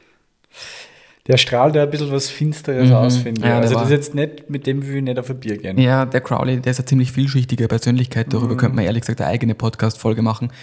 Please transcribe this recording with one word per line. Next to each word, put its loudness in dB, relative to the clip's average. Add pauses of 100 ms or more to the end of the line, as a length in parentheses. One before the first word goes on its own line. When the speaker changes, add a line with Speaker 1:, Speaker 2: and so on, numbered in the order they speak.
(1300)
Speaker 1:
Der 4
strahlt 2
da 4
ein 0
bisschen -4
was -2
Finsteres 2
Speaker 2:
Mhm. 8
Speaker 1:
aus, 4
finde -4
ich. 0
Speaker 2:
Ja, 4
der 2
Speaker 1:
Also 4
das 2
Speaker 2:
war 2
Speaker 1:
ist 2
jetzt 0
nicht, -4
mit -6
dem -2
will -4
ich -2
nicht -4
auf -6
ein -8
Bier -6
gehen. -8
Speaker 2:
Ja, 4
der -2
Crowley, -2
der -2
ist -2
eine -6
ziemlich 2
vielschichtige 0
Persönlichkeit. -2
Darüber 0
Speaker 1:
Mhm. -2
Speaker 2:
könnte 2
man 0
ehrlich 0
gesagt -4
eine -2
eigene 0
Podcast-Folge -2
machen. -2 (120)